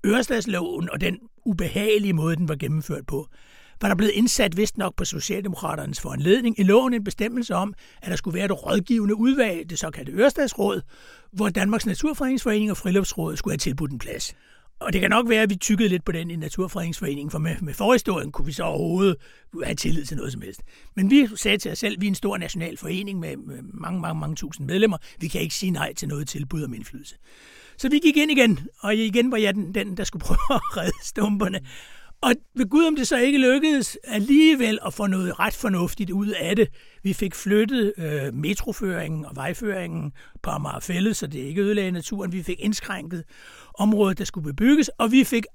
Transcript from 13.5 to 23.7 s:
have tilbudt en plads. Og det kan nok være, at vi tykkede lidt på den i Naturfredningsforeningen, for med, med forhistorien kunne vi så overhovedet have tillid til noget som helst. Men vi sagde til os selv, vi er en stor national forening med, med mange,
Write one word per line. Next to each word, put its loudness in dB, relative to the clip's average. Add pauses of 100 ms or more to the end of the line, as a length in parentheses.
have -2
tilbudt -2
en -10
plads. -10 (440)
Og -2
det 2
kan 2
nok 2
være, 4
at 4
vi 0
tykkede 2
lidt 0
på -2
den -6
i -8
Naturfredningsforeningen, -6
for -4
med, -2
med -6
forhistorien 2
kunne 0
vi -4
så -6
overhovedet 2 (480)
have -4
tillid 2
til -6
noget -4
som -10
helst. -14 (340)
Men 2
vi 8
sagde 2
til -6
os -8
selv, -4
vi 0
er 2
en 0
stor -4
national -6
forening -6
med, -8
med -14
mange, -8